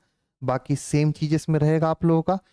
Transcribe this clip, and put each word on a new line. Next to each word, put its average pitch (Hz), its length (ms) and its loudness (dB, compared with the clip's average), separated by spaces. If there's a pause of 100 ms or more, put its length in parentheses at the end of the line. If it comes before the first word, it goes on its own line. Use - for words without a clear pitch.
(420)
बाकी 131 360 -4
सेम 151 340 0
चीज़ 156 240 -2
इसमें 156 240 0
रहेगा 156 300 2
आप 160 160 -4
लोगों 165 180 4
का। 185 160 -2 (140)